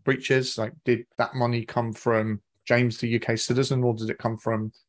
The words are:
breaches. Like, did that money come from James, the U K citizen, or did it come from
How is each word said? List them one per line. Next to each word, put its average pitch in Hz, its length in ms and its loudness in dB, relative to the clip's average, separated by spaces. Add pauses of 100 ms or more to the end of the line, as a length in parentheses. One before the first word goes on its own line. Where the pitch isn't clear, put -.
breaches. 131 520 2
Like, 110 160 -4 (120)
did 120 200 2 (120)
that - 180 -2
money 120 300 0
come 117 280 -2
from 110 480 0 (240)
James, 120 340 2
the 120 100 -2
U 117 100 2
K 117 160 -2
citizen, 127 480 0
or 120 120 2
did 110 160 -6
it - 80 -6
come 113 180 -4
from 110 340 -2 (180)